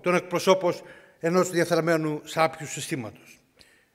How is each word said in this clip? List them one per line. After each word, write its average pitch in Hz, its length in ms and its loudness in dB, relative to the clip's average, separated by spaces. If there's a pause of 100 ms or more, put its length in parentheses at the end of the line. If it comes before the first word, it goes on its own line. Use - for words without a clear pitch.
των 175 140 0
εκπροσώπων 175 600 2 (460)
ενός 175 300 2
διεφθαρμένου 165 760 0
σάπιου 160 420 -2
συστήματος. - 720 -10 (540)